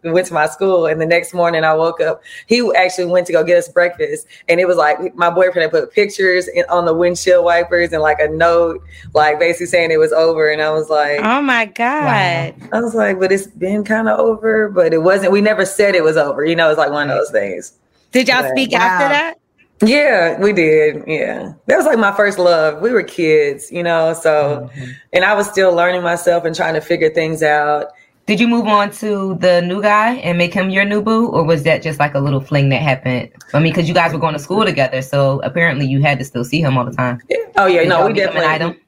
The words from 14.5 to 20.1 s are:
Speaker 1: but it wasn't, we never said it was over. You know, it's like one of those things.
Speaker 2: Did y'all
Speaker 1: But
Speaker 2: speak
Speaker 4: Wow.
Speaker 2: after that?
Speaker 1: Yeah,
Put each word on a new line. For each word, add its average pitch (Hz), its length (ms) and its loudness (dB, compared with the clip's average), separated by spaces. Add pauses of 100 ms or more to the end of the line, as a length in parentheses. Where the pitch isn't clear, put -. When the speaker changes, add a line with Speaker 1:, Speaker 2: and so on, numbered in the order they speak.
Speaker 1:
but 175 240 2
it 160 60 2
wasn't, 190 320 2
we 202 100 2
never 208 240 0
said 202 300 0
it 170 80 2
was 156 140 2
over. 143 260 0
You 165 120 0
know, 165 140 2
it's 156 100 2
like 143 120 0
one 147 180 -4
of 123 80 -2
those 151 140 -2
things. 101 420 -4 (380)
Speaker 2:
Did 254 160 2
y'all 254 140 0
Speaker 1:
But - 100 -2
Speaker 2:
speak 262 200 -2
Speaker 4:
Wow. 233 80 -2
Speaker 2:
after 277 300 0
that? 311 240 -2 (480)
Speaker 1:
Yeah, 220 580 2